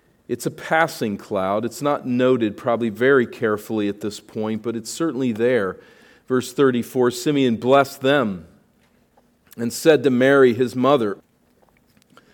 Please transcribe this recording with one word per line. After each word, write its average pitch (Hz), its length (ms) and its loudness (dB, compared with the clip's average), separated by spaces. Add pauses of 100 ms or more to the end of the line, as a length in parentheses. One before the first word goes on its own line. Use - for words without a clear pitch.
(260)
It's - 200 -8
a 147 40 -4
passing 156 680 -2
cloud. 101 480 -4
It's 113 160 -12
not 143 240 -2
noted 123 500 0
probably 117 320 -2
very 123 380 2
carefully 107 600 -4
at 101 140 -6
this 104 180 -8
point, 110 440 -8
but 117 140 -6
it's 110 140 -12
certainly 135 420 -4
there. 110 440 0 (500)
Verse 127 280 -2
thirty-four, 123 560 2
Simeon 131 460 0
blessed 131 440 2
them 113 460 0 (1120)
and 117 140 -6
said 151 320 4
to 139 60 2
Mary, 131 440 6
his 120 220 -2
mother, 127 420 0 (1160)